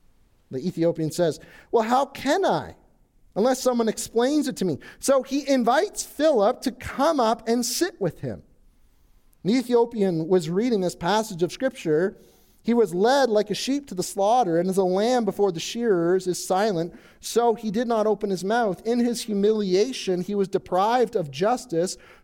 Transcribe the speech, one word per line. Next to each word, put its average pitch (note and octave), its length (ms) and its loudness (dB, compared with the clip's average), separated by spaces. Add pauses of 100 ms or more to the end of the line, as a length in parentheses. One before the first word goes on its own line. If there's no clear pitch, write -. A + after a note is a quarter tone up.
(500)
The C3 160 -6
Ethiopian D#3+ 460 -2
says, E3 260 0 (320)
'Well, A3+ 140 2
how B3+ 220 2
can D4+ 380 -2
I, D3 300 -2 (600)
unless B3+ 260 0
someone A#3+ 260 2
explains C4+ 600 0
it A#3+ 80 -6
to - 80 -2
me?' E3 160 -2 (180)
So C4+ 240 2
he C4+ 260 -6
invites C4+ 540 2
Philip B3+ 600 2
to A#3+ 100 -4
come C#4+ 480 -2
up A3+ 280 0
and A#3 160 0
sit - 360 -4
with F3 180 -4
him. A2+ 240 -8 (1000)
The F3 80 0
Ethiopian A#3 720 2
was E3 240 0
reading G#3+ 300 0
this F3 160 -2
passage G3+ 480 -2
of E3 80 -2
Scripture. F#3+ 640 -2 (480)
He A3+ 100 2
was A3 180 2
led A#3+ 380 4
like G#3 180 0
a G3 60 -2
sheep C#4 320 -4
to - 80 -12
the F3+ 80 -4
slaughter, G3 560 0
and F3+ 100 0
as F#3 80 -2
a G3 60 2
lamb A3 420 2
before G3+ 280 0
the E3 80 -6
shearers F#3 680 0
is F3+ 180 -4
silent, F#3 480 0 (280)
so A#3 340 2
he A3 160 -6
did A3+ 160 -2
not A3 220 0
open G#3 220 -2
his F3 120 -4
mouth. G#3 420 -2
In A#3+ 140 0
his A#3+ 240 0
humiliation, G3+ 1000 0
he G3 120 -6
was G3 140 0
deprived A3 680 0
of E3+ 160 -2
justice. F3+ 680 -2 (280)